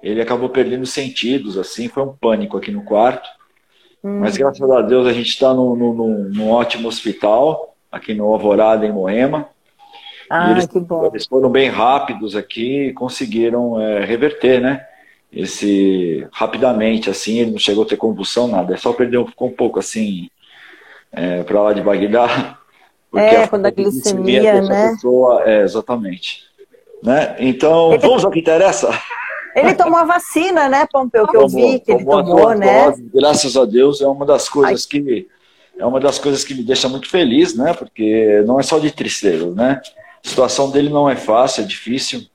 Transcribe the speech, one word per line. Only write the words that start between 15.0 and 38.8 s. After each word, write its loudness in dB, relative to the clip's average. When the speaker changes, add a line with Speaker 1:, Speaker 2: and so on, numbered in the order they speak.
Speaker 1:
Esse, 0
rapidamente, -2
assim, -4
ele 0
não -6
chegou 0
a -4
ter -2
convulsão, -2
nada. -2
Ele -4
só -2
perdeu, 0
ficou -8
um -8
pouco -2
assim, -6
é, -4
pra 0
lá 2
de -2
Bagdá. 0
Porque 2
Speaker 2:
É, 6
Speaker 1:
a -4
Speaker 2:
quando -2
a 2
glicemia, 0
Speaker 1:
dessa 2
Speaker 2:
né? 2
Speaker 1:
pessoa, 2
é, 4
exatamente. -6
Né? 0
Então, 4
Speaker 2:
Ele 4
Speaker 1:
vamos 4
ao 2
que -2
interessa? 2
Speaker 2:
Ele 2
tomou 2
a 2
vacina, 0
né, 2
Pompeu, 0
que 2
eu 8
Speaker 1:
Tomou, 2
Speaker 2:
vi -2
que -2
ele 0
Speaker 1:
tomou 4
as 0
Speaker 2:
tomou, 4
Speaker 1:
duas 4
Speaker 2:
né? 6
Speaker 1:
doses, 0
graças 2
a 6
Deus, 2
é 2
uma -2
das 2
coisas 0
Speaker 2:
Ai. -12
Speaker 1:
que, -4
é -8
uma 0
das 0
coisas -2
que -12
me -8
deixa 0
muito -8
feliz, 2
né? 0
Porque 2
não 2
é 0
só 0